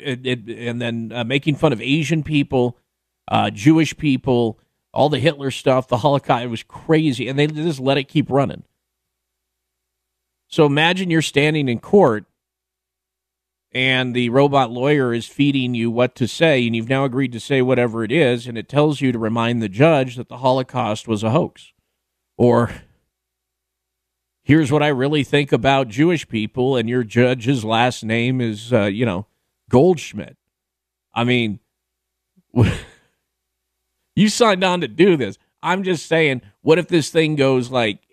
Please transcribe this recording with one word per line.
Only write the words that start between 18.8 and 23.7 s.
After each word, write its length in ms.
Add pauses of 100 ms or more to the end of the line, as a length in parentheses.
you 140
to 60
remind 420
the 80
judge 480
that 100
the 120
Holocaust 680
was 160
a 60
hoax. 420 (640)
Or, 340 (1700)